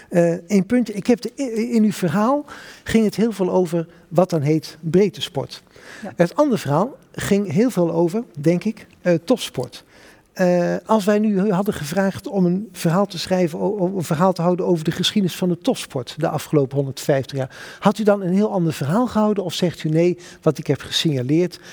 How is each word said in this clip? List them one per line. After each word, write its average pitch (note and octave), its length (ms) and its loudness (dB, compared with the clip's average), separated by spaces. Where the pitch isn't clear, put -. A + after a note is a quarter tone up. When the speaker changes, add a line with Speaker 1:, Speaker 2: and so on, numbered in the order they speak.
Speaker 1:
eh, E3+ 240 2
één F#3 340 0
puntje. A#3+ 260 0
Ik G3+ 140 -6
heb A#3+ 140 4
de, - 140 -10
in A3+ 120 4
uw G#3 80 2
verhaal G#3+ 520 0
ging A3+ 200 2
het G3 100 0
heel A3 180 0
veel F#3 180 -2
over E3+ 360 0
wat F3+ 220 2
dan E3 100 0
heet D3+ 400 -2
breedte F3 400 0
sport. - 420 -8
Speaker 2:
Ja. G3 140 -12
Speaker 1:
Het F3 200 2
andere C#4 220 2
verhaal D#3+ 380 -2
ging G3+ 400 -2
heel A3 180 2
veel E3+ 220 0
over, E3+ 320 0
denk E3+ 260 2
ik, - 220 -6
eh, F3 120 2
topsport. - 600 -4
Eh, F3 420 2
als G#3+ 180 2
wij G#3 140 2
nu G#3+ 100 0
u G#3 120 2
hadden F#3+ 220 0
gevraagd F#3+ 520 -4
om F#3+ 200 2
een F#3 260 0
verhaal F3 340 0
te F#3 120 -10
schrijven, F3+ 400 -2
o-, G3 200 -2
o-, F#3+ 180 -2
een F3 80 -4
verhaal F3 280 2
te E3+ 100 -4
houden F3+ 240 0
over E3 180 0
de E3 60 -2
geschiedenis F3+ 460 -2
van F#3 120 -2
de E3+ 100 0
topsport - 600 -4
de D#3+ 100 -2
afgelopen C#3+ 480 0
honderdvijftig C#3 600 -2
jaar, B2+ 180 -6
had G3+ 200 2
u A3 40 -4
dan G3+ 200 2
een F3+ 120 -2
heel G#3 180 2
ander E3+ 200 2
verhaal F3+ 340 0
gehouden? G#3+ 380 0
Of E3 100 -6
zegt - 300 -2
u: D#3 40 0
"Nee, E3+ 300 2
wat D3+ 160 2
ik - 80 -10
heb C#3 140 0
gesignaleerd, D3+ 800 0